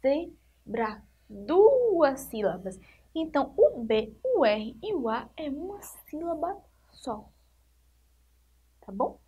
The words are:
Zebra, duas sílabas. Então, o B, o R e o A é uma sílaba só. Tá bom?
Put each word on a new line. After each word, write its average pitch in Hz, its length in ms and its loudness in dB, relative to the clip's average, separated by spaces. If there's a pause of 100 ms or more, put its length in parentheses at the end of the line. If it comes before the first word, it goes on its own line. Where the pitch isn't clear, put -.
Zebra, 226 1000 -4 (260)
duas 330 920 4
sílabas. 190 580 -4 (340)
Então, 311 440 -4
o 392 260 4
B, 220 400 -2
o 466 220 2
R 214 360 0
e 427 120 -6
o 262 160 -4
A 226 260 -6
é 311 140 -10
uma 349 320 -10
sílaba 339 800 -8 (300)
só. - 380 -12 (1500)
Tá - 100 -20
bom? 202 360 -4